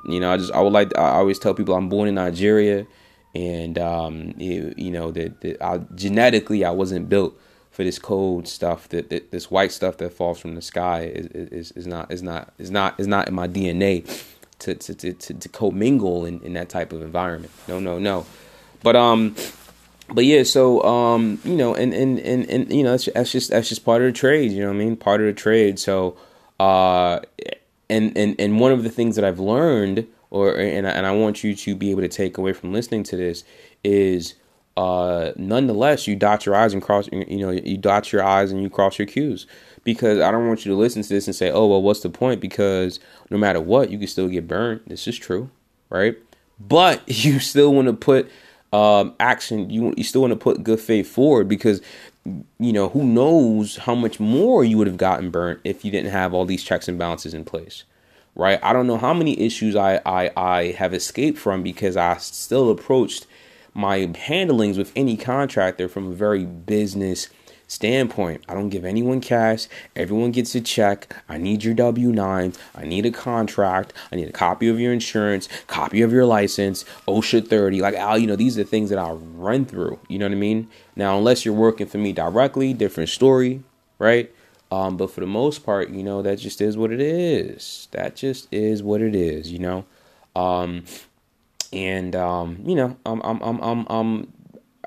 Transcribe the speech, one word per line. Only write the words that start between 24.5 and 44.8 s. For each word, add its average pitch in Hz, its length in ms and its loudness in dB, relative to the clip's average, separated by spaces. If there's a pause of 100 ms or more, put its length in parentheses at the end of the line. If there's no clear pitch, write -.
you 98 100 -4
know 101 60 -2
what 98 80 -2
I 104 100 0
mean? 113 100 -2
Part 104 260 2
of 107 60 2
the 104 60 0
trade. 107 440 2
So, 92 400 -2 (420)
uh, 92 600 4 (720)
and, 110 280 2
and, 104 220 2
and 104 200 2
one 131 120 6
of 123 120 2
the 113 60 -4
things 113 280 0
that 101 60 2
I've 92 160 0
learned, 110 680 0 (220)
or, 98 280 2
and, 95 300 0
and 95 180 0
I 95 60 0
want 107 320 0
you 104 120 -2
to 101 200 -6
be 98 160 -4
able 95 100 0
to 90 80 -2
take 95 280 -6
away 95 160 -2
from 92 200 -8
listening 113 300 -4
to 98 120 -8
this 90 280 -6 (400)
is, 95 500 2 (420)
uh, 90 600 -2
nonetheless, 120 680 0
you 104 100 -2
dot 104 300 2
your 101 80 2
I's 104 200 4
and 98 100 -4
cross, 101 280 0
you, 95 160 -6
you 101 120 -6
know, 95 100 -4
you 92 280 -4
dot 101 340 2
your 98 120 2
I's 98 280 4
and 95 100 -4
you 98 80 -4
cross 98 300 0
your 101 80 -2
Q's, 131 400 -6 (360)
because 113 360 2
I 82 120 6
don't 117 160 2
want 110 180 -2
you 98 60 -2
to 98 60 2
listen 110 240 2
to - 80 -8
this 101 160 0
and 92 100 -6
say, 90 140 0
"Oh, 101 160 4
well, 98 160 6
what's 101 200 2
the 90 80 -6
point?" 117 320 -2
Because 95 580 -2 (320)
no 104 80 0
matter 95 200 2
what, 107 300 2
you 104 80 -8
can 101 100 -6
still 95 200 -2
get 90 200 -4
burned. 110 380 -4